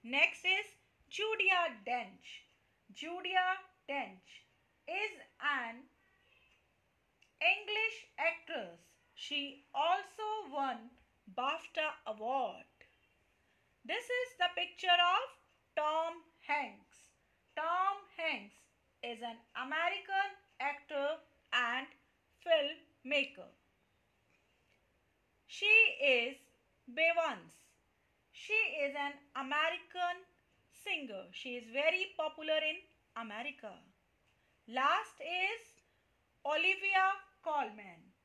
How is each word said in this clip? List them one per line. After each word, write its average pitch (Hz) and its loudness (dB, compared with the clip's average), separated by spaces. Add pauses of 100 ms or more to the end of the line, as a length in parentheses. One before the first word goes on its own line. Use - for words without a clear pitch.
Next 277 2
is 381 2 (440)
Judi 415 0 (340)
Dench. - -8 (480)
Judi 359 -8 (560)
Dench 214 -8 (400)
is 403 -4 (300)
an 254 -2 (1600)
English 415 0 (200)
actress. 269 -6 (360)
She 277 -8 (100)
also 392 -2
won 269 0 (600)
bafta 311 -2 (140)
award. 220 -2 (1200)
This 453 -2
is 494 -2 (100)
the 359 2
picture 359 -4
of 349 6 (540)
Tom 320 0 (240)
Hanks. 277 -4 (580)
Tom 359 2 (200)
Hanks 269 -4 (480)
is 240 -8
an 233 -8 (200)
American 359 0 (300)
actor 285 -2 (320)
and 247 0 (560)
filmmaker. 294 0 (2000)
She 415 4 (280)
is 262 4 (520)
Beyonce. 302 0 (720)
She - -2 (260)
is 285 -2
an 285 -2 (240)
American 349 -2 (600)
singer. 262 -6
She 247 -8
is 233 -8
very 330 2 (100)
popular 311 0
in 311 0 (440)
America. 226 -10 (960)
Last 302 2
is 370 -2 (640)
Olivia 381 4 (240)
Colman. 208 -4 (100)